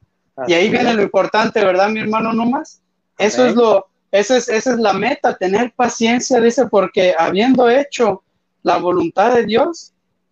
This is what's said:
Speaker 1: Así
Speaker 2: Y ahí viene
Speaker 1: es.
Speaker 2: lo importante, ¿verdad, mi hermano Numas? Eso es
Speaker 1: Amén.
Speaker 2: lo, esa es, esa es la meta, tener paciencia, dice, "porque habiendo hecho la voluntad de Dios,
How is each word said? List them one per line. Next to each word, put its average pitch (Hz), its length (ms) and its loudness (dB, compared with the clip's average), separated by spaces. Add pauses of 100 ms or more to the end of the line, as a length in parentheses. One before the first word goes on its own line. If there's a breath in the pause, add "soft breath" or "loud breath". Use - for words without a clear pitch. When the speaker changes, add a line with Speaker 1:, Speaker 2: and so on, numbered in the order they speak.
(360)
Speaker 1:
Así 131 160 -2
Speaker 2:
Y - 20 2
ahí 185 160 2
viene 247 200 0
Speaker 1:
es. 226 60 0
Speaker 2:
lo 202 60 0
importante, 208 640 0
¿verdad, 190 240 2
mi 220 120 -4
hermano 220 320 -4
Numas? 247 480 -4 (380)
Eso 220 260 2
es 233 80 2
Speaker 1:
Amén. 233 120 2
Speaker 2:
lo, 196 220 2 (240)
esa 208 280 0
es, 240 100 -6
esa 226 240 -2
es 233 60 -2
la 214 160 0
meta, 233 420 -4
tener 196 360 -2
paciencia, 240 680 0
dice, 233 260 2
"porque 185 520 0
habiendo 240 500 2
hecho 233 540 0 (400)
la - 160 0
voluntad 180 560 0
de 233 100 2
Dios, 254 480 -2 (400)